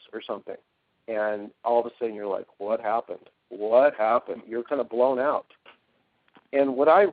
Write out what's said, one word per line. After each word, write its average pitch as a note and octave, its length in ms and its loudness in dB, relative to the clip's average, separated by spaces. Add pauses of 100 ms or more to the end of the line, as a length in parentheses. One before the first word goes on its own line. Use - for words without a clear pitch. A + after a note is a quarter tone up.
(120)
or A2 100 -12
something. G2 340 -12 (500)
And G#2+ 460 -6 (120)
all A#2+ 160 2
of A#2 60 -4
a A#2 120 -10
sudden A2+ 160 -6
you're G#2 120 -10
like, G2 200 -6 (120)
"What G2+ 220 -4
happened? G#2+ 500 -6 (180)
What A2+ 460 4
happened?" A2 520 -2
You're A2+ 180 -8
kinda C3+ 200 -4
blown B2 340 0
out. C3 280 -2 (1080)
And C#3 240 0
what C#3+ 120 4
I F3 140 8 (100)